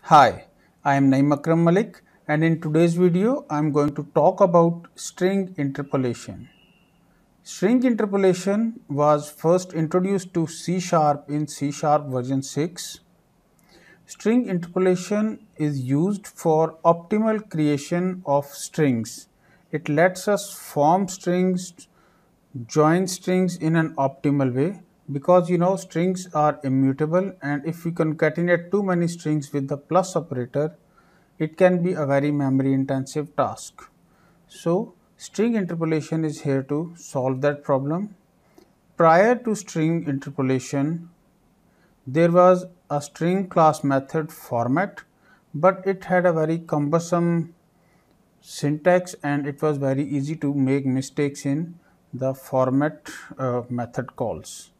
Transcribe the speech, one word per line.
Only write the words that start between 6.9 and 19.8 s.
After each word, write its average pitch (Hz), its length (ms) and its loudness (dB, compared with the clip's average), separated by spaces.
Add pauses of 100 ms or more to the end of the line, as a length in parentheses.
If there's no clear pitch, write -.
String 240 400 0
interpolation 196 1040 0
was 147 420 2
first 180 440 0
introduced 180 600 -2
to 165 120 0
C 175 320 -6
sharp 151 500 0
in 151 200 -2
C 139 240 -6
sharp 147 340 0
version 131 340 -2
six. - 600 -8 (1040)
String 233 420 0
interpolation 185 960 -2 (120)
is 147 240 -2
used 156 440 -2
for 160 600 0
optimal 214 640 0
creation 170 760 -2
of 143 200 0
strings. - 840 -2 (460)
It 156 160 -8